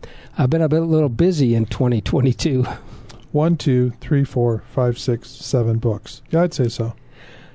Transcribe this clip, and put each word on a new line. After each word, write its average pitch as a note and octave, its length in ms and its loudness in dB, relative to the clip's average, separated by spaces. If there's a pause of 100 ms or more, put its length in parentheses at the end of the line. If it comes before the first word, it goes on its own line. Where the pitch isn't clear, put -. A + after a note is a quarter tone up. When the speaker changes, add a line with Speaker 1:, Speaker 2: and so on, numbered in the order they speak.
(380)
Speaker 1:
I've C3 120 2
been E3 120 2
a D#3 60 2
bit, D#3 120 2
little D#3 300 2
busy D3 440 2
in A2 120 2
twenty B2 340 0
twenty-two. C3 640 0 (640)
Speaker 2:
One, D#3+ 240 2
two, B2+ 440 2
three, C#3 220 0
four, A#2+ 480 0
five, B2 260 0
six, - 320 -4
seven A2+ 500 -2
books. - 520 -4
Yeah, E3 120 2
I'd F3 120 0
say B2 140 0
so. A#2 260 -4 (600)